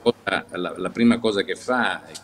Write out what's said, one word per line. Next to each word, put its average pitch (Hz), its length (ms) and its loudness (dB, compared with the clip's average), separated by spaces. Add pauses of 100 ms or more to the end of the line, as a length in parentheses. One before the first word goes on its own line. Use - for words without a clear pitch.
una 120 100 4 (100)
cosa, 95 220 -2 (120)
la, 90 200 -4
la 92 120 -4
prima 117 300 4
cosa 101 240 0
che 90 120 -6
fa, 104 520 -2
e 80 60 -18 (100)